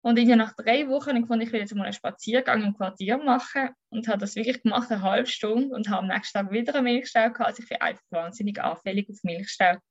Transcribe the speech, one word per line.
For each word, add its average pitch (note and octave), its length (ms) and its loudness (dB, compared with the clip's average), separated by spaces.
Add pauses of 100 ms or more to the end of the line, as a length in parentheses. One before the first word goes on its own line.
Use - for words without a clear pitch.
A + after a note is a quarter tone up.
Und A#3 160 4
irgendwie A#3+ 200 8
nach A3 180 2
drei B3+ 340 2
Wochen C#4 200 -2
habe C4 100 2
ich A#3 60 2
gefunden, A3+ 200 0
ich A3+ 80 -8
will A3 80 -2
jetzt G#3 140 -8
mal G3 100 -2
einen G3+ 80 -6
Spaziergang A3+ 680 0
im G3+ 140 0
Quartier G3 420 -2
machen C4 520 0 (200)
und A3+ 160 -6
habe G#3 120 0
das G3+ 180 -6
wirklich A#3 260 -2
gemacht, A3+ 280 0
eine G3+ 120 -2
halbe G#3 260 2
Stunde, B3 460 -2
und G#3 140 -6
habe G3 100 0
am F#3+ 100 -2
nächsten G3+ 300 -4
Tag G3 120 -2
wieder A#3 240 -2
eine C#4 80 2
Milchstau A#3+ 480 2
gehabt. A#3 100 -10
Also A#3 220 -2
ich - 60 -20
bin - 120 -6
einfach E3+ 300 -4
wahnsinnig F#3+ 520 -4
anfällig G3 480 -2
auf G3+ 120 -16
Milchstau. F3+ 540 2 (140)